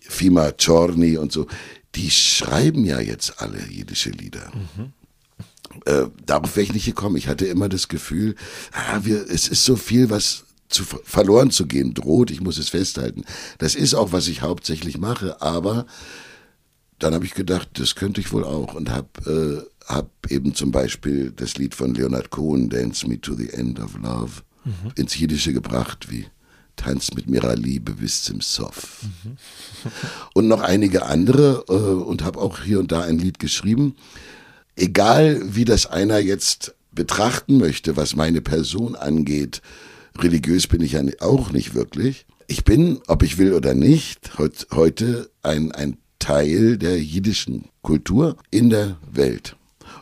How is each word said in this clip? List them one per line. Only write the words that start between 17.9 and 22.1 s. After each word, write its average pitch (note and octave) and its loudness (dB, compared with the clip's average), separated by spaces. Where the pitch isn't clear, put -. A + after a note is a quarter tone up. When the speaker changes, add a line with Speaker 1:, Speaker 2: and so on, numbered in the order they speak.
Speaker 1:
könnte G2+ -4
ich - -6
wohl F#2+ 0
auch C#2+ -6
und D#2+ -6
hab, - -8
äh, D#2 -2
hab C#2 -4
eben C#2 0
zum C#2 -2
Beispiel C2+ -2
das B1 -8
Lied C2+ -4
von B1+ -2
Leonard B1+ -2